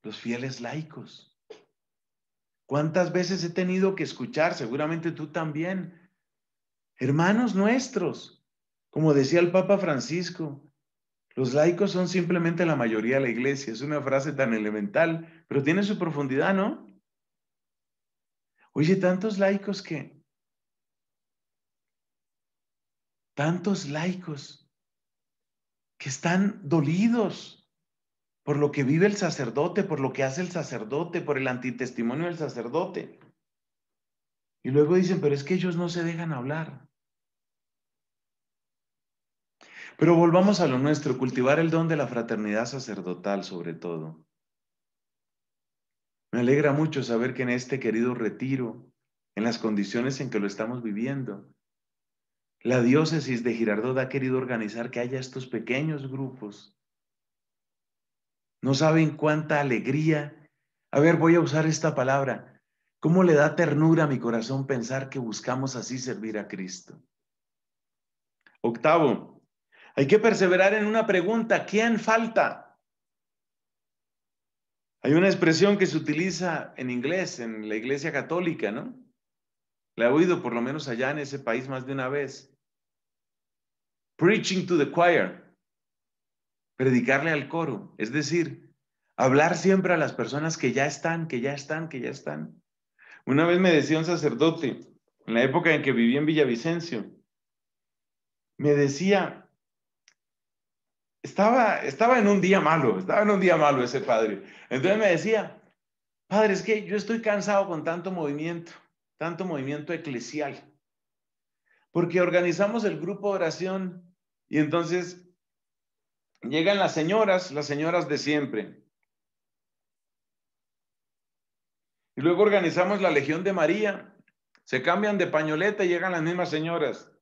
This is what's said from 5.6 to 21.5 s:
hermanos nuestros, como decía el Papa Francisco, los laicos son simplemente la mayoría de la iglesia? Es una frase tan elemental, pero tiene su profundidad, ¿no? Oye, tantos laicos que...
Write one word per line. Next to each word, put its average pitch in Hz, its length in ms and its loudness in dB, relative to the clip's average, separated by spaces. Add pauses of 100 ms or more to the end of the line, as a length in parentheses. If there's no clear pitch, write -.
hermanos 180 580 2
nuestros, 196 920 -2 (440)
como 151 240 2
decía 139 260 4
el 175 120 4
Papa 190 260 2
Francisco, 160 880 -4 (680)
los 127 180 -2
laicos 170 380 2
son 180 180 0
simplemente 170 560 0
la 160 100 2
mayoría 113 400 0
de 139 60 2
la 127 80 0
iglesia? 127 440 -2
Es 113 80 -8
una 147 200 -4
frase 135 320 -2
tan 135 200 0
elemental, 107 920 -2
pero 139 160 -2
tiene 180 200 2
su 202 140 -2
profundidad, 147 560 -2
¿no? 208 340 -2 (1900)
Oye, 160 240 2
tantos 190 400 0
laicos 196 440 0
que... - 400 -12 (3250)